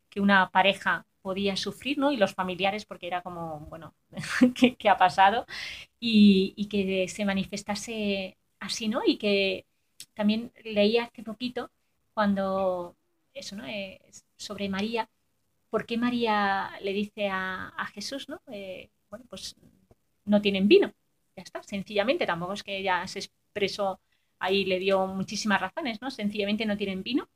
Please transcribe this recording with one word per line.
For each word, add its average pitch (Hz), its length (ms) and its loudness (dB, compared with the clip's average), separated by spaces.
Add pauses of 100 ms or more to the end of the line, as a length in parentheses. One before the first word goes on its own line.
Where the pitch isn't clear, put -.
(100)
que 202 100 -6
una 196 300 6
pareja 190 560 2 (160)
podía 196 340 -2
sufrir, 247 420 -6
¿no? 285 140 2
Y 269 40 -2
los 196 180 2
familiares, 190 520 -2
porque 180 200 -14
era 175 160 -4
como, 165 380 -10 (100)
bueno, 160 240 -16 (180)
<laughs> 247 420 2
¿qué, 247 220 4
qué 220 120 0
ha 185 100 6
pasado? 196 480 4 (540)
Y, 208 560 6
y 208 120 -6
que 190 400 -2
se 208 160 -6
manifestase 202 1120 -4 (240)
así, 220 280 -6
¿no? 269 180 -2
Y 311 120 2
que 196 480 0 (480)
también 220 380 0 (120)
leí 214 340 4
hace 233 240 -8
poquito 247 480 -8 (440)
cuando, 190 800 0 (380)
eso, 196 220 -14
¿no? 240 100 -12
Eh, 196 340 -10 (360)
sobre 196 320 -6
María, 220 400 -2 (600)
¿por 208 160 -2
qué 233 120 -4
María 208 720 0 (120)
le 196 100 -4
dice 208 360 -2
a, 185 400 -6
a - 180 -8
Jesús, 262 420 -10
¿no? 320 200 -12
Eh, 196 420 -14 (200)
bueno, - 180 -16
pues - 280 -14 (680)
no 208 180 4
tienen 196 260 2
vino, 381 240 6 (440)
ya 185 60 -16
está, - 200 -14
sencillamente, 208 640 -2
tampoco 180 280 -4
es 202 80 -10
que 196 160 -10
ella 185 280 -2
se 196 140 -10
expresó 196 800 -4 (380)
ahí, 190 260 2
le 185 140 0
dio 190 280 2
muchísimas 190 540 -2
razones, 226 420 -6
¿no? 262 80 -8
Sencillamente 208 560 -2
no 208 100 -2
tienen 190 260 -4
vino. 277 340 -2